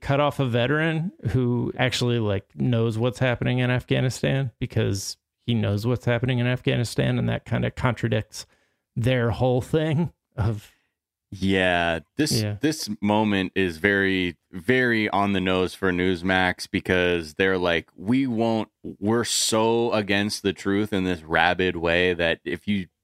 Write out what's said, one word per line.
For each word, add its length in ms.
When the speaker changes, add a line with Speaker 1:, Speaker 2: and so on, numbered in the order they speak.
Speaker 1:
cut 180
off 200
a 60
veteran 680
who 480
actually, 400
like, 280
knows 420
what's 220
happening 400
in 100
Afghanistan 920
because 580
he 80
knows 320
what's 200
happening 340
in 80
Afghanistan, 720
and 100
that 160
kinda 260
contradicts 760
their 360
whole 300
thing 500
of 360
Speaker 2:
Yeah, 680
this, 240
Speaker 1:
Yeah. 180
Speaker 2:
this 300
moment 520
is 240
very, 600
very 600
on 220
the 60
nose 360
for 160
Newsmax 760
because 680
they're 240
like, 360
"We 300
won't, 440
we're 420
so 680
against 480
the 120
truth 380
in 120
this 180
rabid 540
way 400
that 280
if 240
you 200